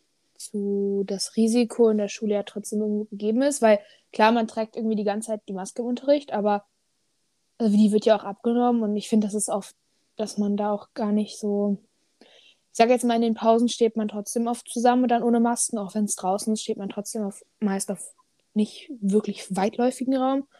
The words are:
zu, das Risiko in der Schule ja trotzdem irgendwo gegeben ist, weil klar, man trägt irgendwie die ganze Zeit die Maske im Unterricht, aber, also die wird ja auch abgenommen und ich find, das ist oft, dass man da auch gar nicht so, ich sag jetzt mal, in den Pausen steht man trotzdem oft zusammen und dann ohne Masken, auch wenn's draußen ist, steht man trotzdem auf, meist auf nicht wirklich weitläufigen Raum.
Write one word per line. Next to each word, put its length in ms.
zu, 720
das 260
Risiko 540
in 100
der 80
Schule 280
ja 100
trotzdem 360
irgendwo 260
gegeben 360
ist, 180
weil 200
klar, 180
man 160
trägt 300
irgendwie 180
die 80
ganze 260
Zeit 200
die 40
Maske 300
im 60
Unterricht, 440
aber, 320
also 180
die 140
wird 160
ja 100
auch 80
abgenommen 580
und 140
ich 120
find, 160
das 100
ist 140
oft, 260
dass 240
man 180
da 140
auch 240
gar 160
nicht 300
so, 420
ich 560
sag 120
jetzt 160
mal, 120
in 60
den 120
Pausen 340
steht 280
man 100
trotzdem 400
oft 220
zusammen 340
und 60
dann 160
ohne 160
Masken, 360
auch 200
wenn's 180
draußen 380
ist, 100
steht 140
man 120
trotzdem 360
auf, 200
meist 320
auf 240
nicht 320
wirklich 560
weitläufigen 600
Raum. 300